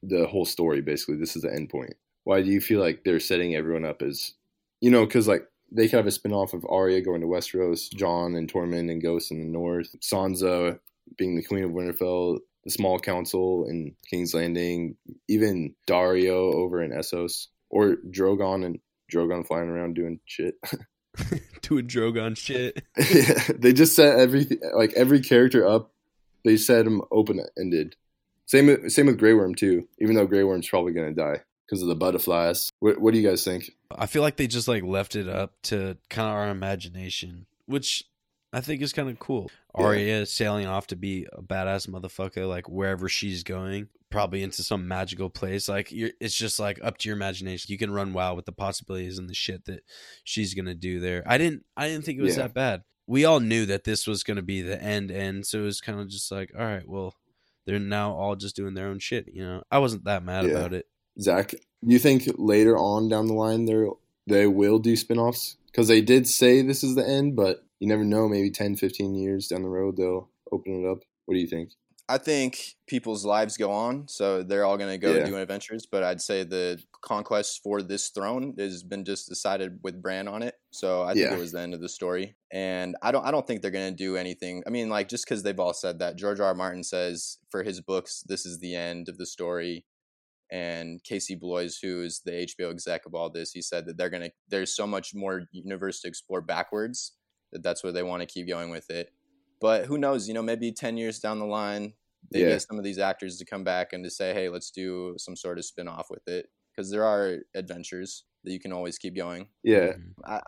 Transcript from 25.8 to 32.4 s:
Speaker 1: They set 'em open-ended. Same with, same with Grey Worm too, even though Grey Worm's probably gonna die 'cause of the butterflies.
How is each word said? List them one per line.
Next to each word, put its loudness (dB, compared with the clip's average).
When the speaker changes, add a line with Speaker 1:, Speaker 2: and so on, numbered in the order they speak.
Speaker 1:
They 8
set 6
'em 2
open-ended. 0
Same 8
with, 6
same 6
with 6
Grey 8
Worm 4
too, 2
even 4
though 6
Grey 4
Worm's 0
probably 2
gonna -2
die -2
'cause -2
of -2
the 2
butterflies. 0